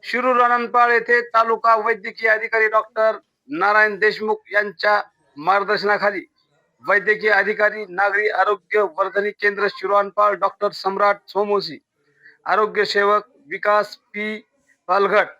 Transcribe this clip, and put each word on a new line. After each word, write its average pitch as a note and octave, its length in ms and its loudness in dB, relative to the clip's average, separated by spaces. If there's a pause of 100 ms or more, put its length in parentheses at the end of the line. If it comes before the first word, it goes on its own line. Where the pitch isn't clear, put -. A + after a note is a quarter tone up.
शिरूर B3 380 -2
आनंदपाळ A#3+ 500 2
येथे A#3+ 280 2 (140)
तालुका A3+ 420 2
वैद्यकीय A3 540 -4
अधिकारी A3 380 0
डॉक्टर A3 500 0 (320)
नारायण G#3 500 2
देशमुख G#3+ 520 -2
यांच्या G#3 500 0 (360)
मार्गदर्शनाखाली G3 880 0 (600)
वैद्यकीय G3 480 0
अधिकारी G#3 580 0
नागरी G3+ 400 0
आरोग्य G#3 520 -2 (160)
वर्धनी G3 340 -2
केंद्र G3+ 380 -2
शिरूर F#3+ 280 -2
आनंदपाळ G3+ 360 0
डॉक्टर G3 380 -4
सम्राट G3+ 560 -2
सोमवंशी, F#3+ 500 -4 (680)
आरोग्य G3+ 400 0
सेवक G3+ 420 0 (220)
विकास G3+ 460 0 (180)
पी G#3+ 240 -6 (520)
पालघट G3 380 2 (120)